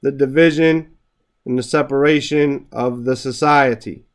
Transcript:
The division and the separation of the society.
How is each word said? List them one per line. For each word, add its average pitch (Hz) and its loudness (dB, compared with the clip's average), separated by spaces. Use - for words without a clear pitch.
The 139 -2
division 156 2
and 127 -4
the 123 -4
separation 147 0
of 120 -4
the 127 -2
society. 131 -2